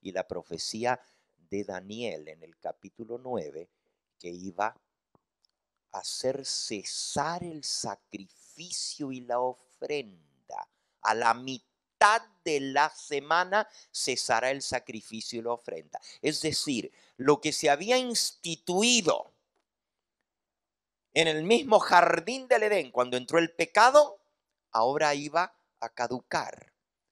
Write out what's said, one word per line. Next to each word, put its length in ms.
y 100
la 160
profecía 720
de 260
Daniel 640
en 160
el 160
capítulo 580
nueve, 520
que 100
iba 500
a 60
hacer 480
cesar 960
el 200
sacrificio 1500
y 100
la 180
ofrenda. 1300
A 120
la 200
mitad 880
de 160
la 300
semana 800
cesará 600
el 100
sacrificio 800
y 40
la 100
ofrenda. 480
Es 200
decir, 500
lo 220
que 140
se 160
había 280
instituido 1300
en 160
el 140
mismo 360
jardín 720
del 140
Edén 280
cuando 240
entró 240
el 120
pecado, 680
ahora 440
iba 420
a 140
caducar, 800